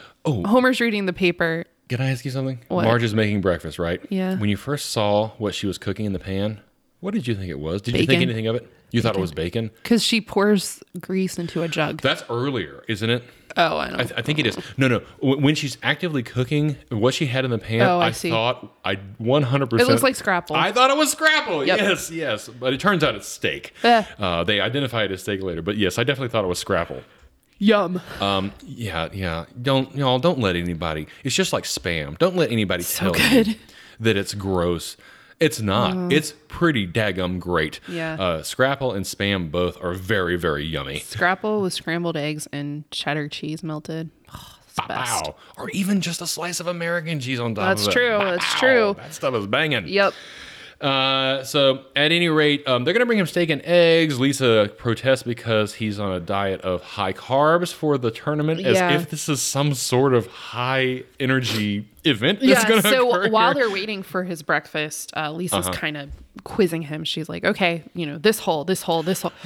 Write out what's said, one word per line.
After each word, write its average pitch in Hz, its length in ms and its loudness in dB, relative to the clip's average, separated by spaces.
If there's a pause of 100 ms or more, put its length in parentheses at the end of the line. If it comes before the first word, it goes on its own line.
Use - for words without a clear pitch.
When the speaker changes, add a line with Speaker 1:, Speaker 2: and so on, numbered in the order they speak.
(260)
Speaker 1:
Oh. 135 200 0
Speaker 2:
Homer's 254 360 4
reading 208 240 0
the 185 80 -2
paper. 170 500 0 (240)
Speaker 1:
Can 123 140 -4
I 131 100 0
ask 127 140 -6
you 135 60 -6
something? 131 360 -4
Speaker 2:
What? 180 160 0
Speaker 1:
Marge 117 200 4
is 107 100 0
making 104 260 2
breakfast, 85 400 0
right? 85 300 -2
Speaker 2:
Yeah. 185 280 -2
Speaker 1:
When 104 120 0
you 98 80 0
first 143 340 -6
saw 104 460 2
what 104 180 -2
she 101 120 -4
was 92 100 -4
cooking 107 280 -6
in 101 60 -2
the 92 80 -4
pan, 101 400 -4 (400)
what 196 140 -6
did 156 140 -4
you 117 80 0
think 95 140 -6
it 69 100 -8
was? 82 220 -4
Did 117 120 -4
you - 60 2
think 165 100 2
Speaker 2:
Bacon. 131 140 4
Speaker 1:
anything 113 240 -2
of 113 100 0
it? - 120 -10 (220)
You 117 100 2
thought 113 80 2
it 104 40 2
Speaker 2:
Bacon. 98 80 0
Speaker 1:
was 90 100 -2
bacon? 90 400 -4 (140)
Speaker 2:
'Cause 233 180 2
she 226 160 0
pours 202 640 0 (160)
grease 190 400 -4
into 170 240 -4
a 165 60 -4
jug. 160 320 -4
Speaker 1:
That's 147 280 -2
earlier, 117 600 -4
isn't 110 200 -2
it? 120 140 0 (320)
Speaker 2:
Oh, 160 220 2
I 147 120 -2
don't - 120 -2
Speaker 1:
I, - 20 -2
th-, - 140 -6
I - 40 -2
think 151 180 -2
it 131 80 0
is. 101 100 -2 (180)
No, 131 140 2
no. 110 120 2 (200)
W-, 139 180 2
when 151 160 4
she's 143 260 -6
actively 147 420 -2
cooking, 147 520 0 (140)
what 120 240 2
she 156 140 -2
had 131 180 0
in 127 60 -2
the 113 60 0
pan, 113 260 0
Speaker 2:
Oh, 175 160 4
I 170 80 2
Speaker 1:
I - 40 0
Speaker 2:
see. - 180 -4
Speaker 1:
thought, 117 540 -2
I 95 120 0 (240)
one 131 240 4
hundred 135 260 0
percent 117 180 4
Speaker 2:
It - 60 6
looks - 100 4
like 262 140 2
Scrapple. 175 400 -2
Speaker 1:
I 180 160 2
thought 254 180 6
it 277 60 2
was 302 140 4
Scrapple. 294 540 0
Speaker 2:
Yep. 180 140 4
Speaker 1:
Yes, 190 320 0
yes. 135 380 -4
But 123 240 -2
it 131 80 -2
turns 185 200 2
out 127 140 2
it's 101 140 -12
steak. - 440 -6 (100)
Speaker 2:
Eh. 233 200 6 (160)
Speaker 1:
Uh, 87 240 0
they 101 160 2
identify 117 460 0
it 95 60 -4
as 92 100 -6
steak 101 200 -4
later. 85 200 -4
But 101 160 -2
yes, 95 200 2
I 117 60 2
definitely 131 260 -2
thought 110 140 0
it 92 60 0
was 90 100 -2
Scrapple. 82 420 -2 (580)
Speaker 2:
Yum. 196 400 2 (220)
Speaker 1:
Um, 98 320 0 (140)
yeah, 90 440 -6
yeah. 87 340 -4 (140)
Don't, 135 360 0
y'all, 131 240 2
don't 165 180 2
let 98 180 2
anybody, 82 520 -4 (160)
it's 131 100 -2
just 190 200 0
like 101 100 -2
Spam. 80 560 -4
Don't 180 160 2
let 147 160 0
anybody 95 320 0
Speaker 2:
So 92 280 -2
Speaker 1:
tell 85 220 2
you 233 120 8
Speaker 2:
good. 220 120 -2 (420)
Speaker 1:
that 110 160 2
it's 98 200 -2
gross. 87 600 0 (440)
It's 156 200 2
not. 110 360 2
Speaker 2:
Mm. 180 180 -2
Speaker 1:
It's 156 220 0 (140)
pretty 143 380 0
daggum 92 520 -2
great. 85 480 -2
Speaker 2:
Yeah. 165 260 -6
Speaker 1:
Uh, 90 300 -2
Scrapple 131 480 0
and 98 140 -4
Spam 98 440 -2
both 87 340 0
are 87 100 -2
very, 92 420 0
very 80 300 -2
yummy. 73 340 -6
Speaker 2:
Scrapple 202 640 -2
with 180 100 -2
scrambled 170 420 -4
eggs 151 360 -6
and 147 400 -8
cheddar 147 360 -4
cheese 151 360 -10
melted. 160 480 -8 (200)
Oh, - 240 -20 (100)
it's - 100 -20
the - 80 -2
Speaker 1:
Bow, - 60 -12
Speaker 2:
best. 120 360 -4
Speaker 1:
bow. 76 100 -10 (220)
Or - 140 -10
even 196 300 0
just 170 200 -6
a 170 60 -8
slice 170 320 -6
of 170 80 -8
American 170 520 -2
cheese 127 200 -2
on 117 160 -2
top 101 100 -2
Speaker 2:
That's 202 180 2
Speaker 1:
of 202 60 2
it. - 40 2
Speaker 2:
true. 240 260 2
Speaker 1:
Bow, 202 40 0 (120)
Speaker 2:
That's 180 180 -2
Speaker 1:
bow. - 60 -2
Speaker 2:
true. 233 400 4
Speaker 1:
That 156 160 -16
stuff 135 180 -2
is 104 140 -2
banging. 127 400 0
Speaker 2:
Yep. 98 260 2 (640)
Speaker 1:
Uh, 135 640 2
so 135 400 4 (120)
at 147 160 4
any 170 180 4
rate, 147 380 4
um, 123 160 2
they're 160 100 2
gonna 240 140 2
bring 233 100 2
him 185 80 4
steak 170 240 0
and 143 160 -2
eggs. 165 540 4
Lisa 123 580 4
protests 123 460 0
because 113 500 0
he's 107 240 -4
on 101 140 -4
a 92 80 -2
diet 98 420 -2
of 90 220 -2
high 98 300 -4
carbs 156 600 2
for 147 240 0
the 120 140 0
tournament, 151 520 -2
as 131 120 4
Speaker 2:
Yeah. 180 160 4
Speaker 1:
if 165 180 0
this - 180 -8
is 143 140 0
some 143 320 0
sort 127 400 2
of 117 140 2
high 127 720 -2 (180)
energy 110 680 0 (160)
event 139 380 2
that's 254 220 6
Speaker 2:
Yeah, 214 60 4
Speaker 1:
gonna 220 140 6
Speaker 2:
so 247 280 4
Speaker 1:
occur 196 200 2
Speaker 2:
while 226 240 6
Speaker 1:
here. 277 80 2
Speaker 2:
they're 214 100 0
waiting 196 300 -4
for 185 200 -4
his 170 200 -6
breakfast, 151 720 -4
uh, 151 140 -4
Lisa's 170 360 -2
Speaker 1:
Uh-huh. 90 120 -4
Speaker 2:
kinda 147 300 -6 (340)
quizzing 170 400 0
him. 151 200 -8
She's 156 240 -6
like, 170 160 -8
"Okay, 180 380 0 (140)
you 175 100 -4
know, 143 140 -8
this 214 180 4
hole, 156 260 -2
this 180 200 -2
hole, 165 180 0
this 170 220 -2
hole." 170 100 -6 (120)